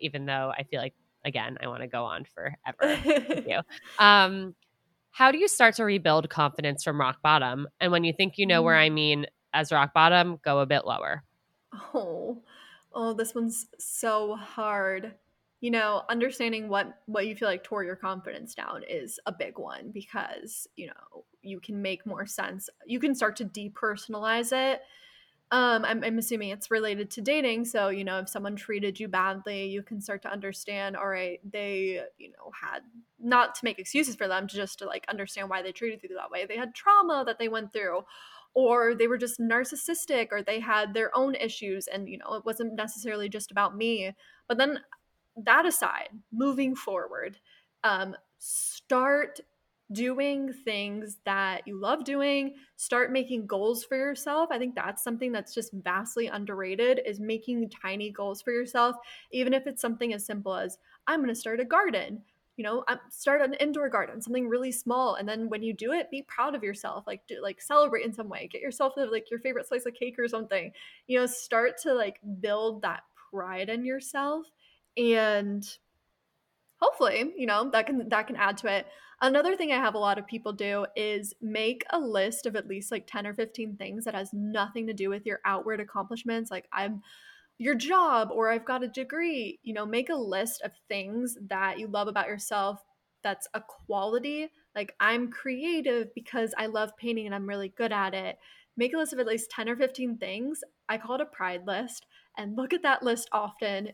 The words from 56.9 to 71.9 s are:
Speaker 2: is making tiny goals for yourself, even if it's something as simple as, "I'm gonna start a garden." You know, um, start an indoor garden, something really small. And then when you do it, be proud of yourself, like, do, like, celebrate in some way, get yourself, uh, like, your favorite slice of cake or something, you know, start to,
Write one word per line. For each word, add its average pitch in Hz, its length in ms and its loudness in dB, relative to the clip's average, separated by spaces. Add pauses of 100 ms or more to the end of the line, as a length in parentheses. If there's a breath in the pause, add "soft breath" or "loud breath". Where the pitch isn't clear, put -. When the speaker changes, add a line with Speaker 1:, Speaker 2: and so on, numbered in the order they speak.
Speaker 2:
is 208 140 -4
making 220 500 -2
tiny 208 400 -6
goals 202 320 -6
for 247 120 -4
yourself, 240 420 2 (360 loud breath)
even 254 220 6
if 269 140 4
it's - 140 -6
something 233 320 -2
as 202 120 -8
simple 202 300 -4
as, 185 220 -4 (300 soft breath)
"I'm 311 120 2
gonna 240 160 0
start 226 240 -4
a 254 60 0
garden." 233 580 2 (340)
You 226 60 -6
know, 226 240 -2
um, 247 120 0 (100)
start 285 320 2
an 269 140 2
indoor 294 340 0
garden, 226 320 -2
something 247 260 -2
really 247 240 0
small. 247 440 0
And 202 120 -6
then 220 220 -4
when 214 140 -4
you 226 100 -2
do 233 200 -4
it, 339 180 -2
be 269 100 -8
proud 277 320 -2
of 233 100 -4
yourself, 202 440 -6
like, 202 200 -10
do, - 140 -10
like, 196 200 -6
celebrate 294 440 4
in 226 80 -4
some 214 160 -8
way, - 220 -10
get - 100 -10
yourself, 269 360 0
uh, 269 120 0
like, 220 220 -4
your 233 80 -4
favorite 254 280 -4
slice 247 180 -2
of 240 80 -6
cake 247 260 4
or 240 80 4
something, 220 440 0 (360 loud breath)
you 254 100 6
know, 247 80 6
start 240 580 2
to, 311 100 4